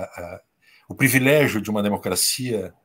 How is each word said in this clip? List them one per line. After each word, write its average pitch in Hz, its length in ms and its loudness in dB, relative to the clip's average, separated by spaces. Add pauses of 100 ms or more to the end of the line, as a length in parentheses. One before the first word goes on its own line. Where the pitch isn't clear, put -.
a, 90 360 -14 (480)
o 92 60 -14
privilégio 131 680 4
de 101 100 -6
uma 104 120 0
democracia, 101 920 -4 (120)